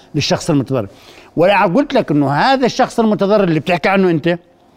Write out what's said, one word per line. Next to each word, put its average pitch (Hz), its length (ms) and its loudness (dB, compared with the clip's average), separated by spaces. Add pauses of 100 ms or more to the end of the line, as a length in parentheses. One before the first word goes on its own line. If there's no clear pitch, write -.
(140)
للشخص 151 360 -2
المتضرر. 131 380 -2 (480)
وأنا 190 300 2
قلت 269 280 0
لك 214 160 0
إنه 143 200 0
هذا 240 360 0
الشخص - 340 -2
المتضرر 208 440 2
اللي 160 160 0
بتحكي 175 280 -2
عنه 190 220 2
أنت، 170 280 -2 (380)